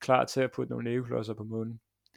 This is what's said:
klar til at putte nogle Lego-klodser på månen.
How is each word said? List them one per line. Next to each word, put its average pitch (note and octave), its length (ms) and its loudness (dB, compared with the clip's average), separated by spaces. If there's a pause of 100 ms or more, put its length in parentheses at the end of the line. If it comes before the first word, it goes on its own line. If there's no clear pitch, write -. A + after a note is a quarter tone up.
klar B2+ 240 6
til - 160 0
at B2+ 120 2
putte B2+ 180 -4
nogle A#2+ 200 -2
Lego-klodser A#2+ 440 -2
på G#2+ 100 -8
månen. A2+ 360 -6 (360)